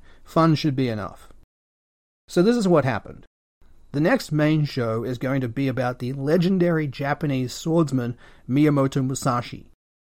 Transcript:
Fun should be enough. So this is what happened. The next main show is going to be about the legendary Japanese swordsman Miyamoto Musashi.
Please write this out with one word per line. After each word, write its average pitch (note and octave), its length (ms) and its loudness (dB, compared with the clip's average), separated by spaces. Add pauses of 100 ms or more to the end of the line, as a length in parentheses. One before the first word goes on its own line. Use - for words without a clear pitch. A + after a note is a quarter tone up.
(240)
Fun D#3+ 320 4
should C#3+ 220 -2
be C3 100 0
enough. G#2 400 -8 (1000)
So F3 120 2
this A3+ 140 4
is G3+ 140 0
what D3+ 160 4
happened. - 400 -6 (640)
The C#3 100 -2
next G3+ 320 0
main D3+ 320 2
show A#2 400 -2
is B2+ 120 -6
going C3+ 220 -2
to C3 80 -4
be C3+ 220 -4
about B2 300 -4
the B2 120 -6
legendary E3 720 2
Japanese C#3 680 -4
swordsman C3+ 640 0 (320)
Miyamoto C#3 520 2
Musashi. B2+ 720 -4 (400)